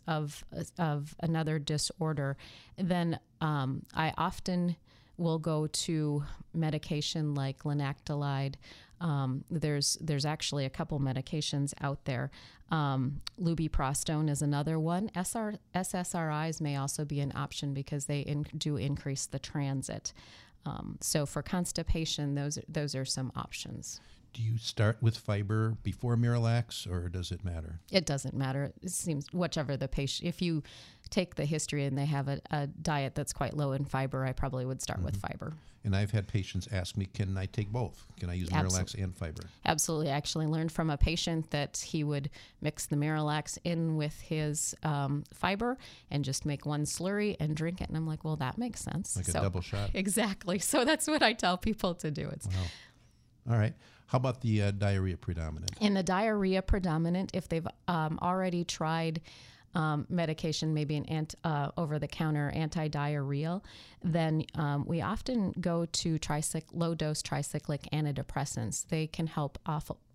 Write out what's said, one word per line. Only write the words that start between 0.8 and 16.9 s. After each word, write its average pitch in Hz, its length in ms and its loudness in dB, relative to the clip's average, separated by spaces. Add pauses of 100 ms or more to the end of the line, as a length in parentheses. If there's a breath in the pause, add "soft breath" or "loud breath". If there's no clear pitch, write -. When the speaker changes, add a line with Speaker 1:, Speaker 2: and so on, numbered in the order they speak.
Speaker 1:
another 160 400 2
disorder, 147 760 0 (400 loud breath)
then, 175 440 2 (200)
um, 139 440 2 (100)
I 160 240 2
often 175 560 2 (420 loud breath)
will 165 220 2
go 156 300 0
to 151 560 0 (280 loud breath)
medication 151 840 0
like 135 260 -2
linaclotide. 143 920 0 (460 loud breath)
Um, 139 480 0
there's, 147 520 2
there's 147 240 0
actually 147 400 0
a 131 60 -2
couple 156 280 -2
medications 139 840 0
out 139 240 -4
there. 131 280 -2 (380 loud breath)
Um, 139 500 2 (200)
lubiprostone 156 880 2
is 143 140 2
another 147 360 2
one. 175 360 0
S 180 220 -2
R, 214 180 -2 (180)
S 185 220 0
S 180 220 -2
R 156 300 0
Is 160 140 -4
may 143 160 0
also 139 280 -2